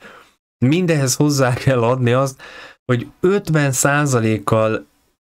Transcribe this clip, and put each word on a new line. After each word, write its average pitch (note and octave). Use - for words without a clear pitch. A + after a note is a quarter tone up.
Mindehez D3+
hozzá C3+
kell B2
adni A#2+
azt, C3+
hogy B2
ötven E3
százalékkal A2+